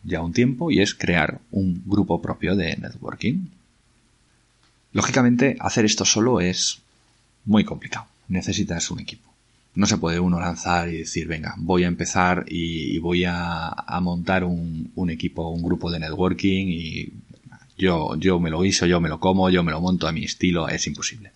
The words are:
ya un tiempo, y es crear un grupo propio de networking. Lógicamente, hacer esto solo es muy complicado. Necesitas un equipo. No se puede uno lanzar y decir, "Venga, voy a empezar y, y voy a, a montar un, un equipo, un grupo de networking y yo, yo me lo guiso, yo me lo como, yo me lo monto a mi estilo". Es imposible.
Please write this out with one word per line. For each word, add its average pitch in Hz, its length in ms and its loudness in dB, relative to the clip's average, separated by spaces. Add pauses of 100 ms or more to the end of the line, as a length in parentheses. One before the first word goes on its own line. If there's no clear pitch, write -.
ya 85 180 -4
un 85 100 -4
tiempo, 135 400 2
y 92 80 4
es 101 160 2
crear - 460 0 (100)
un 92 340 0
grupo 95 360 2
propio - 340 -2
de 82 220 0
networking. - 720 -4 (1500)
Lógicamente, 123 680 4
hacer 110 240 2
esto 104 220 2
solo 110 340 4
es - 400 0 (640)
muy 104 200 4
complicado. - 420 -10 (220)
Necesitas 90 600 -2
un - 80 -6
equipo. - 280 -14 (480)
No 98 120 4
se 101 100 2
puede 85 220 0
uno 87 200 2
lanzar 87 500 -2
y 82 100 -6
decir, 80 280 -6
"Venga, 80 300 -6
voy 90 260 2
a 87 40 2
empezar 90 600 0
y, 82 480 -2
y 82 40 -2
voy 87 260 0
a, 87 440 -4
a - 300 -6
montar 90 440 0
un, 85 520 -4
un 90 140 -2
equipo, 82 400 -6
un 85 140 -4
grupo 87 280 -2
de 82 80 -4
networking 92 680 0
y 82 460 -6 (640)
yo, 87 400 2
yo 90 220 4
me 85 100 0
lo 80 120 -2
guiso, 92 240 2
yo 87 160 4
me 82 80 0
lo 78 100 -6
como, 92 300 4
yo 90 140 4
me 82 80 0
lo 80 100 -2
monto 87 260 0
a 85 40 0
mi 78 120 -4
estilo". 87 460 0
Es - 180 -2
imposible. - 480 -8